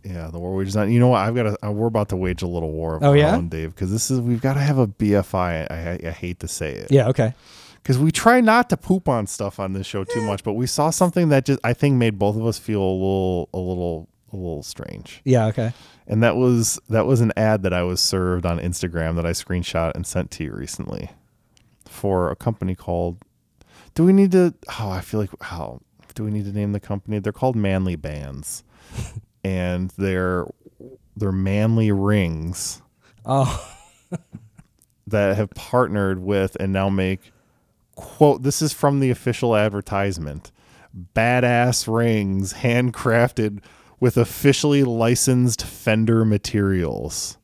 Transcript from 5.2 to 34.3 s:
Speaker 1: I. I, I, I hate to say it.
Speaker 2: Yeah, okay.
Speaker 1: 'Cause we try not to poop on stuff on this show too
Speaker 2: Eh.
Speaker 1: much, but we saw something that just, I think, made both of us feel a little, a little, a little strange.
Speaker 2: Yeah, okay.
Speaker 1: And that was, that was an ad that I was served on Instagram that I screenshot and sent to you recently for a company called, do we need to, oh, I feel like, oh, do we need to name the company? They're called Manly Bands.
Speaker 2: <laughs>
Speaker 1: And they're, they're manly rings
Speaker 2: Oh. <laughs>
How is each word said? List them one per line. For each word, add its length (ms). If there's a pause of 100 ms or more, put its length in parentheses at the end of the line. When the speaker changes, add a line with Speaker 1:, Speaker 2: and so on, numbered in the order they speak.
Speaker 1:
I. 340
I, 60
I, 320
I 40
hate 280
to 80
say 260
it. 180
Speaker 2:
Yeah, 180
okay. 240 (500)
Speaker 1:
'Cause 160
we 120
try 300
not 300
to 60
poop 300
on 200
stuff 320
on 140
this 120
show 180
too 180
Speaker 2:
Eh. 40
Speaker 1:
much, 180
but 100
we 120
saw 240
something 400
that 160
just, 180
I 100
think, 240
made 200
both 180
of 120
us 100
feel 240
a 120
little, 600
a 60
little, 480 (240)
a 40
little 280
strange. 600
Speaker 2:
Yeah, 240
okay. 260 (340)
Speaker 1:
And 160
that 120
was, 440 (100)
that 160
was 160
an 160
ad 260
that 100
I 100
was 180
served 440
on 140
Instagram 580
that 80
I 60
screenshot 640
and 120
sent 240
to 140
you 80
recently 580 (760)
for 440
a 40
company 400
called, 420 (800)
do 80
we 80
need 200
to, 220 (260)
oh, 100
I 120
feel 180
like, 100 (220)
oh, 280 (360)
do 100
we 60
need 140
to 60
name 220
the 60
company? 400
They're 120
called 240
Manly 400
Bands. 680 (300)
Speaker 2:
<laughs> 100 (420)
Speaker 1:
And 520
they're, 480 (720)
they're 160
manly 580
rings 880 (440)
Speaker 2:
Oh. 500 (340)
<laughs> 80 (920)